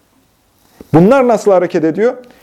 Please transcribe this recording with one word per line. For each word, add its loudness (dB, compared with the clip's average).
Bunlar 2
nasıl 0
hareket -2
ediyor? -2